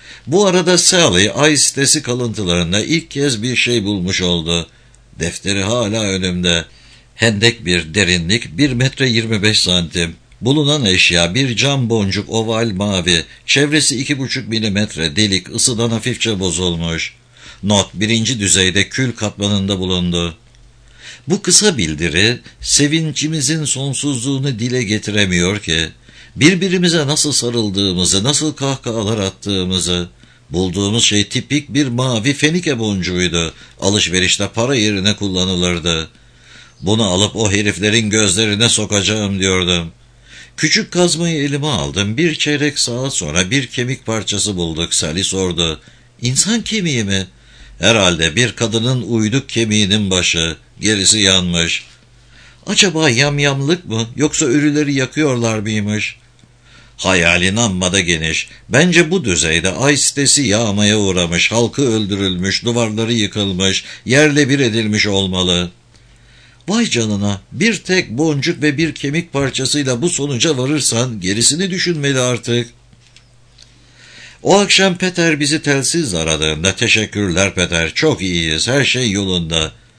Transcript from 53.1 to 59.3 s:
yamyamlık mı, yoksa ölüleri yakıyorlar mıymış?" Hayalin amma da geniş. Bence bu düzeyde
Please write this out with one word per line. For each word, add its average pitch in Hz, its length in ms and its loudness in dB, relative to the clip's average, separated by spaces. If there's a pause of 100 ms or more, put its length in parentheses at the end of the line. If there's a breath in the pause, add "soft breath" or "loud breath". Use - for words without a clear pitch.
yamyamlık 143 720 0
mı, 113 220 -4 (100)
yoksa 151 300 0
ölüleri 147 480 2
yakıyorlar 127 640 0
mıymış?" 104 580 -2 (800 soft breath)
Hayalin 90 600 4
amma 92 360 0
da 98 80 2
geniş. 80 480 -2 (200 loud breath)
Bence 160 420 4
bu 180 140 0
düzeyde 85 460 0